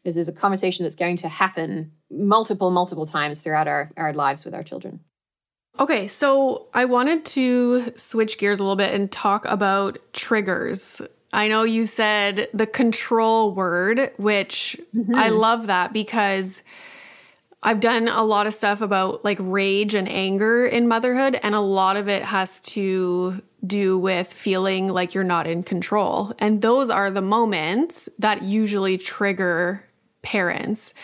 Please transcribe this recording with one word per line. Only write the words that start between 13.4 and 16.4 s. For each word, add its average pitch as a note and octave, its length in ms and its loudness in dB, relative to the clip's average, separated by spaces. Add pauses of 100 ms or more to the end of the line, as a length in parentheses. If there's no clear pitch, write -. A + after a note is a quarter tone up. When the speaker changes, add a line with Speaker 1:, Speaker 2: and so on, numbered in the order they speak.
Speaker 2:
word, F#3+ 640 0
which G3+ 640 -2 (140)
Speaker 1:
Mm-hmm. A3+ 220 0
Speaker 2:
I A3 140 4
love A3+ 360 4
that F3+ 260 0
because G3+ 680 -2 (1040)